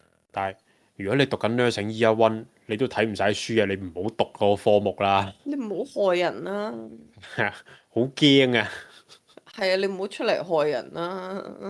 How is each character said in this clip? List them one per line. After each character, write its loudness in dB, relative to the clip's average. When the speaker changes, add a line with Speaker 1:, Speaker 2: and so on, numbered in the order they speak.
Speaker 1:
但 -4
係 -18
如 -6
果 2
你 4
讀 -4
緊 0
nursing 2
year 4
one， 2
你 -4
都 0
睇 0
唔 -4
晒 -2
書 -2
嘅， 4
你 -2
唔 -8
好 -4
讀 -2
嗰 2
個 -
科 4
目 0
啦。 2
Speaker 2:
你 -6
唔 -6
好 -2
害 2
人 -2
啦。 -6
Speaker 1:
<laughs> -2
好 0
驚 4
啊！ 0
Speaker 2:
係 0
啊， 2
你 0
唔 -6
好 -6
出 -8
嚟 0
害 0
人 -4
啦。 -8